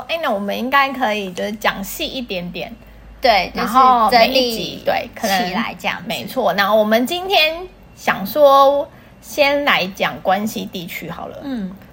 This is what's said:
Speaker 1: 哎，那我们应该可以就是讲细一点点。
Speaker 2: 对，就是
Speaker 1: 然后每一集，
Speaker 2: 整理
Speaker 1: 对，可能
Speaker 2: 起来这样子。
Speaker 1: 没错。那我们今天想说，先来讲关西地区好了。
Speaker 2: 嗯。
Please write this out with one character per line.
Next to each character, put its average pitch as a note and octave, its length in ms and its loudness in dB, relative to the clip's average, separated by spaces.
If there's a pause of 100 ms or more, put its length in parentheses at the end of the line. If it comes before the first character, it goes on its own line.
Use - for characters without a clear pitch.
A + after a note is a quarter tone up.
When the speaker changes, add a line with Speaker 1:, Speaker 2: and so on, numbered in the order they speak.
Speaker 1:
哎， D#4+ 160 -4
那 C#4 80 0
我 G3+ 80 -2
们 G3+ 180 -4
应 A#3 120 -6
该 C#4 240 2
可 B3+ 200 -2
以 G3 200 -6
就 G3 100 -6
是 G#3 100 -4
讲 G3 300 -2
细 D4+ 240 -8
一 B3+ 140 -8
点 F3+ 300 -8
点。 F3+ 220 -10 (480)
Speaker 2:
对， G3+ 340 4
就 - 60 -2
是 B3 40 -2
Speaker 1:
然 - 20 -2
后 A#3+ 440 6
每 A#3 160 6
一 B3+ 240 0
集， G3 340 -8
Speaker 2:
整 F#3 100 0
理 - 140 -4
Speaker 1:
对， - 0 - (100)
可 A3+ 80 -4
能 F#3 200 0
Speaker 2:
起 F3+ 80 -6
来 E3 240 -6
这 - 80 -8
样 A#2 100 -4
子。 - 100 -14
Speaker 1:
没 D3+ 180 -8
错。 G3+ 280 0
那 G3+ 180 2
我 G#3+ 120 6
们 A3+ 240 2
今 F4 200 -6
天 E4 280 2 (400)
想 - 280 -4
说， C#4 640 6 (320)
先 C#4+ 460 0
来 F#3 300 0
讲 E3 260 -2
关 G3 240 0
西 G#3+ 200 -8
地 F3 200 -10
区 E3+ 240 -12
好 - 160 -12
了。 - 180 -16
Speaker 2:
嗯。 A#3 280 -8 (220)